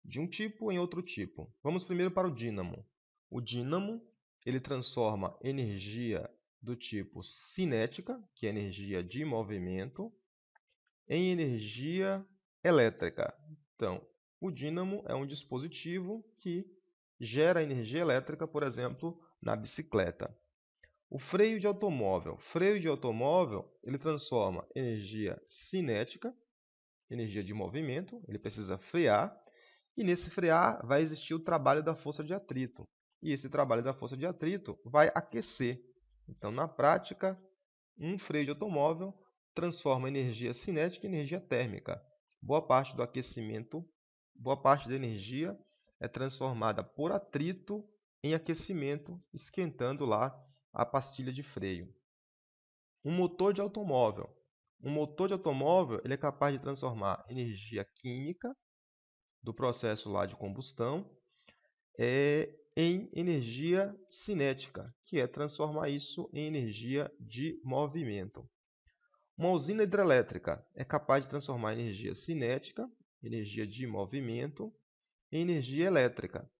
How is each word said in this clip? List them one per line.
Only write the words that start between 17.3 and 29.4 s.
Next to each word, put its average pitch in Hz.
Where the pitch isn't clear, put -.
energia 131
elétrica, 135
por 151
exemplo, 127
na 110
bicicleta. 107
O 139
freio 208
de 185
automóvel. 143
Freio 196
de 165
automóvel, 127
ele 135
transforma 123
energia 110
cinética, 147
energia 107
de 104
movimento, 147
ele 104
precisa 101
frear, 147